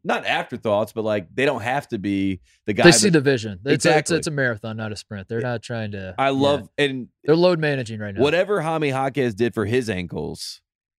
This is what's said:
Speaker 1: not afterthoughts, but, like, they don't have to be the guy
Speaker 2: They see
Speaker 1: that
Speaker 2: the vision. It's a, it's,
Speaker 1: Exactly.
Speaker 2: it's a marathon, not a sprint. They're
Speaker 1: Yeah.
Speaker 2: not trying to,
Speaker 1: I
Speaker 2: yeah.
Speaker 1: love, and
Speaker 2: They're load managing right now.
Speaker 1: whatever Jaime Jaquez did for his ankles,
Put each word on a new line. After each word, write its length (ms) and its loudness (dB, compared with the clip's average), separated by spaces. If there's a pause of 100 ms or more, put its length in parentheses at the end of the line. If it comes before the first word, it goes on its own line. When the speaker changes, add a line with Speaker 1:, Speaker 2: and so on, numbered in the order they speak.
Speaker 1:
not 200 -2
afterthoughts, 680 -2
but, 100 -4
like, 320 -2
they 80 0
don't 180 0
have 280 -2
to 100 -2
be 400 -2 (260)
the 80 -2
guy 120 6
Speaker 2:
They 80 12
see 160 4
Speaker 1:
that 100 4
Speaker 2:
the 20 4
vision. 440 -2
It's 0 -
a, 80 -2
it's, 120 0
Speaker 1:
Exactly. 320 2
Speaker 2:
it's 100 -6
a 40 -4
marathon, 460 -4
not 160 -8
a 20 -10
sprint. 320 -12
They're 140 -4
Speaker 1:
Yeah. 80 -4
Speaker 2:
not 120 -6
trying 300 -8
to, 260 -10
Speaker 1:
I 100 2
Speaker 2:
yeah. 20 2
Speaker 1:
love, 480 2
and 320 -2 (160)
Speaker 2:
They're 100 6
load 240 4
managing 400 -2
right 160 -8
now. 60 -2
Speaker 1:
whatever 400 2
Jaime 300 -2
Jaquez 440 -2
did 180 0
for 120 -2
his 240 0
ankles, 720 -8 (380)